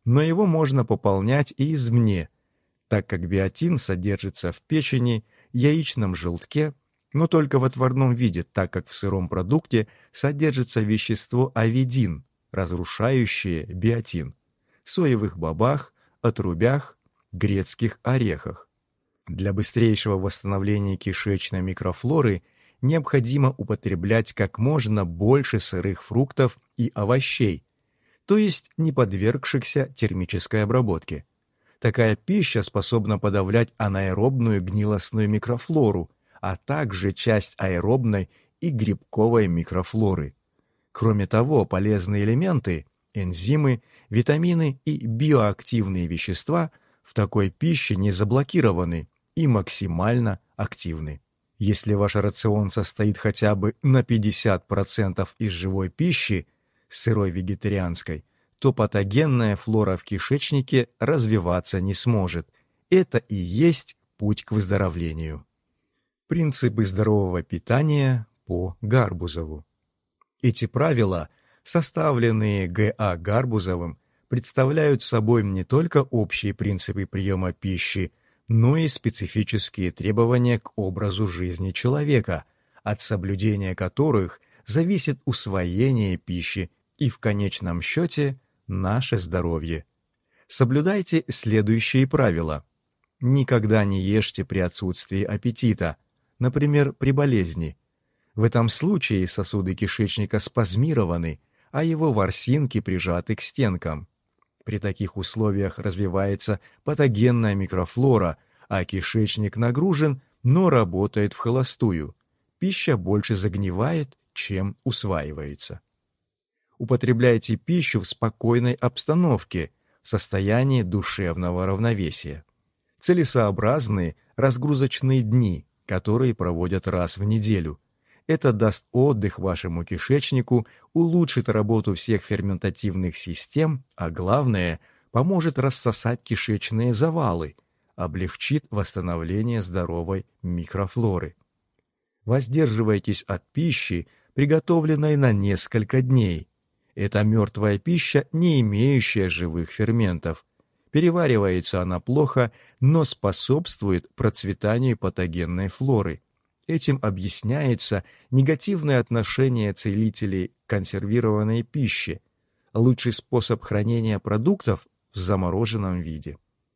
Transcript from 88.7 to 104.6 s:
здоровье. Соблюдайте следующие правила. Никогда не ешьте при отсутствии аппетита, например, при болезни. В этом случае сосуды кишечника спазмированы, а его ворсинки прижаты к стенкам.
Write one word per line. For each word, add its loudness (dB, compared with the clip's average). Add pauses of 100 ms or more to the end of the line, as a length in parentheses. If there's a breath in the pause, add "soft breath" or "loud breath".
здоровье. -4 (640)
Соблюдайте 0
следующие 2
правила. 0 (560)
Никогда 2
не 0
ешьте 0
при -2
отсутствии -4
аппетита, -2 (400)
например, 2
при 0
болезни. 0 (580)
В 0
этом 2
случае 0
сосуды -2
кишечника -2
спазмированы, 0 (320)
а -2
его 2
ворсинки 0
прижаты -2
к -10
стенкам. -4 (600)